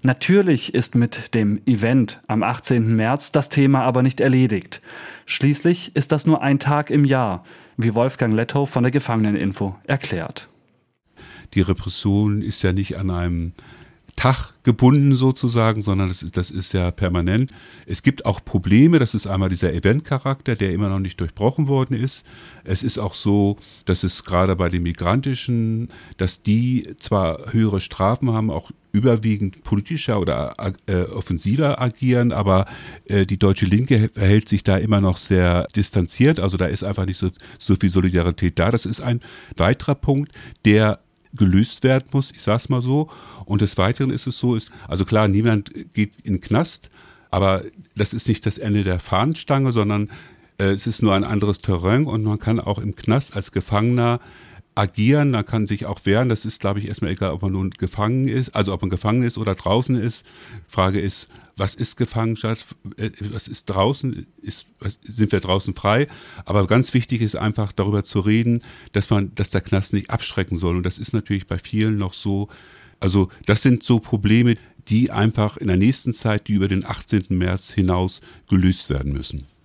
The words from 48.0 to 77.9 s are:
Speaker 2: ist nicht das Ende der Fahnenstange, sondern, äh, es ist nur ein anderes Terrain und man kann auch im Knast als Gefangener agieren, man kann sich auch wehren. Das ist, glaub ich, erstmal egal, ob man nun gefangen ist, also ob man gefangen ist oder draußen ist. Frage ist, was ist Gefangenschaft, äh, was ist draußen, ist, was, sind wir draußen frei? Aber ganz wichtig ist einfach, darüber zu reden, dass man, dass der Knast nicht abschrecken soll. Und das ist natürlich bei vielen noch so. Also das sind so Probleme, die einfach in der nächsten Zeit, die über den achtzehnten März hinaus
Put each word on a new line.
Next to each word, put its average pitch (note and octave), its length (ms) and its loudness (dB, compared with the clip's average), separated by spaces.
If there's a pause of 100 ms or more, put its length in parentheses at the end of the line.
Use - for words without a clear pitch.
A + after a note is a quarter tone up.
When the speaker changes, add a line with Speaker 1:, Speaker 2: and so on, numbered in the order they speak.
Speaker 2:
ist A2+ 140 -4
nicht - 180 -2
das G#2 120 -2
Ende G#2 260 0
der F2+ 160 0
Fahnenstange, C3+ 760 0
sondern, G#2 360 0 (480)
äh, G2 140 2
es G2 160 -4
ist A2+ 160 -2
nur G#2 100 4
ein G2 120 2
anderes G2+ 360 0
Terrain G2 440 0
und A2 180 -4
man G#2+ 160 -2
kann A2 200 -2
auch G2+ 200 -4
im G#2 160 -6
Knast - 400 -2
als G2 160 -6
Gefangener A#2+ 680 0 (520)
agieren, C3 580 2
man G#2+ 140 0
kann G#2+ 200 -2
sich G2+ 200 -4
auch - 200 -8
wehren. A2+ 240 4
Das A2 160 -2
ist, - 160 -8
glaub G2 160 -2
ich, G#2 100 -6
erstmal G2+ 240 -4
egal, F#2+ 200 -2
ob F2 100 -6
man G2 100 -2
nun F#2+ 200 -2
gefangen A2+ 560 -2
ist, B2 280 -4
also G2 180 0
ob - 80 -4
man F#2 100 -2
gefangen G#2+ 320 0
ist A#2 140 -2
oder G#2 180 -2
draußen B2 400 0
ist. A2+ 280 -4 (440)
Frage F#2+ 320 0
ist, - 300 -6 (260)
was G2+ 180 -4
ist - 220 -8
Gefangenschaft, A2+ 800 -4 (220)
äh, G#2+ 120 -6 (220)
was A2+ 160 -10
ist - 180 -16
draußen, A2+ 600 -2 (140)
ist, - 260 -12 (120)
was, - 220 -8
sind G#2+ 300 0
wir G2 80 2
draußen F#2+ 340 -2
frei? A#2 340 0 (380)
Aber G2 220 2
ganz A#2+ 260 2
wichtig A#2+ 280 0
ist G#2+ 140 -2
einfach, G#2+ 360 -4
darüber G2+ 320 0
zu - 160 -4
reden, A#2 420 2 (300)
dass G2+ 180 -2
man, G2+ 240 2
dass - 160 -4
der F#2 120 -2
Knast - 320 -2
nicht G2+ 180 -2
abschrecken F#2 480 -4
soll. F2 160 -2
Und F2+ 100 -2
das F2+ 140 -6
ist - 140 -8
natürlich G2+ 340 -2
bei F#2+ 100 -6
vielen G#2+ 400 -2
noch F#2+ 160 -4
so. G2+ 360 -4 (500)
Also F#2+ 300 2 (180)
das G#2 160 2
sind B2 180 4
so A#2 180 2
Probleme, A2+ 560 2 (320)
die A#2 220 2
einfach G#2+ 480 0
in - 100 -6
der F#2 100 2
nächsten A#2 360 2
Zeit, G#2+ 340 -2
die G#2+ 60 0
über G2 140 2
den F#2+ 180 -2
achtzehnten - 540 -2
März F#2 320 -2
hinaus F#2 500 0 (260)